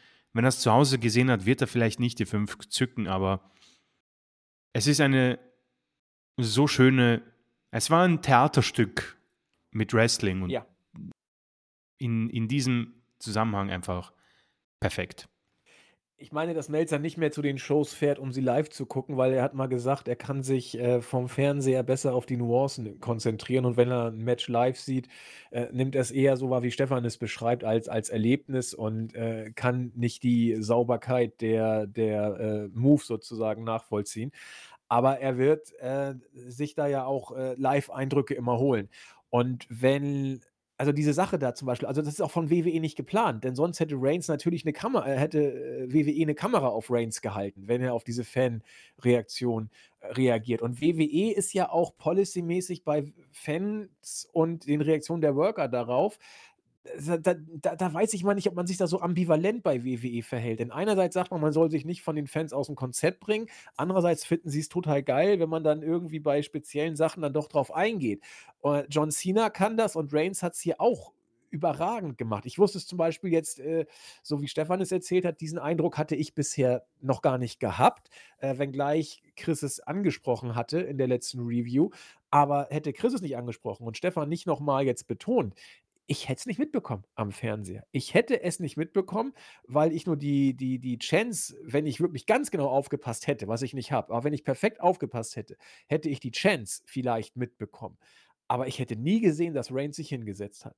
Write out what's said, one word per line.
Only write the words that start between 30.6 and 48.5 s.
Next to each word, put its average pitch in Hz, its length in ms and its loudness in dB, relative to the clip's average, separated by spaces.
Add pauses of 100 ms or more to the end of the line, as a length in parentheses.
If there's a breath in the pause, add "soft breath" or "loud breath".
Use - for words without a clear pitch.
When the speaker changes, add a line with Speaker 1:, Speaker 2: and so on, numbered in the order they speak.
Speaker 2:
Sauberkeit 117 800 2
der, 110 480 2
der, 107 500 0
äh, 107 300 -4
Moves 131 400 4
sozusagen 110 560 -4
nachvollziehen. 113 640 -4 (560 loud breath)
Aber 127 320 2
er 131 200 -2
wird, 151 420 2
äh, 139 340 -4 (200)
sich 127 420 -8
da 147 100 0
ja 135 180 0
auch, 131 320 -4
äh, 131 180 -4
Live-Eindrücke 135 800 0
immer 120 240 0
holen. 120 320 2 (380 loud breath)
Und 123 420 0
wenn, 135 720 0 (360)
also 139 140 2
diese 147 220 4
Sache 180 260 2
da 127 160 0
zum 139 120 -10
Beispiel, 123 200 -2
also 139 160 -2
das 147 120 -4
ist - 60 -6
auch 165 100 -2
von 165 200 0
W 170 140 4
W 175 60 2
E 160 100 0
nicht 160 160 -4
geplant, 147 480 -2
denn 127 100 -2
sonst 160 240 0
hätte 156 180 -2
Reigns 143 300 0
natürlich 165 380 -2
eine 156 80 -2
Kamera, 226 340 0
äh, 135 100 0
hätte, 151 240 0
äh, 127 520 -2
W 147 140 6
W 147 40 2
E 151 120 2
eine 151 120 0
Kamera 139 340 0
auf 110 220 -4
Reigns 117 300 0
gehalten, 101 480 -6
wenn 123 120 2
er 127 140 -2
auf 113 100 -4
diese 117 200 -4
Fanreaktion, 120 1500 0 (300 soft breath)